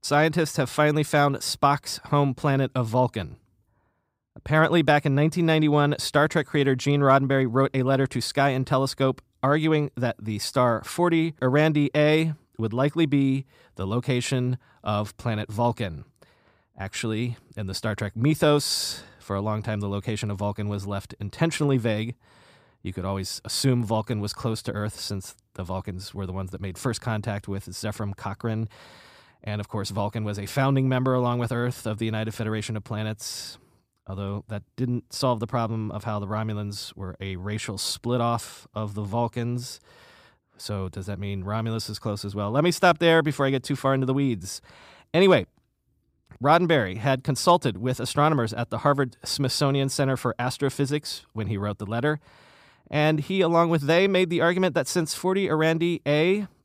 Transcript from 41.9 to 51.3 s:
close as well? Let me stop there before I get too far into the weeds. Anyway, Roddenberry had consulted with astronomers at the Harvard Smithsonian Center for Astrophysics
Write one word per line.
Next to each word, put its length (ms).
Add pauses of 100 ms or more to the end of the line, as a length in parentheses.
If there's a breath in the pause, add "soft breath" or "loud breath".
close 240
as 120
well? 160
Let 120
me 80
stop 280
there 220
before 240
I 40
get 140
too 120
far 180
into 120
the 80
weeds. 480 (520 loud breath)
Anyway, 320 (960)
Roddenberry 560
had 260
consulted 540
with 220
astronomers 540
at 160
the 100
Harvard 460
Smithsonian 640
Center 260
for 240
Astrophysics 960